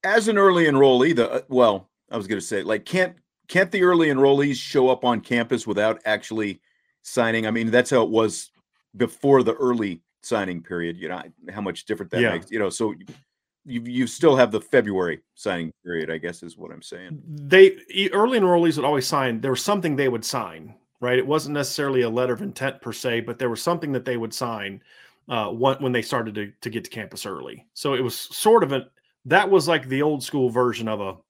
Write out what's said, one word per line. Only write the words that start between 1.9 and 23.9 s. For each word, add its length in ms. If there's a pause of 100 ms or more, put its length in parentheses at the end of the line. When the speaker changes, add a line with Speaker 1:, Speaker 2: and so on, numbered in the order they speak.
Speaker 1:
I 60
was 100
gonna 140
say, 220
like, 220
can't, 320 (320)
can't 240
the 100
early 240
enrollees 480
show 340
up 160
on 160
campus 460
without 380
actually 560 (420)
signing? 460
I 20
mean, 220
that's 180
how 120
it 80
was 420 (440)
before 460
the 120
early 480 (200)
signing 400
period. 340
You 120
know, 140 (300)
how 80
much 240
different 280
that 80
Speaker 2:
Yeah. 100
Speaker 1:
makes, 220
you 80
know, 100
so 240 (720)
you, 180
you 240
still 300
have 160
the 80
February 600 (140)
signing 380 (120)
period, 280
I 60
guess 260
is 120
what 140
I'm 100
saying. 460
Speaker 2:
They, 500 (120)
e-, 240
early 260
enrollees 380
would 80
always 240
sign. 320
There 100
was 140
something 320
they 120
would 160
sign, 520 (240)
right? 180
It 80
wasn't 280
necessarily 480
a 60
letter 240
of 100
intent 380
per 120
se, 300
but 180
there 100
was 100
something 320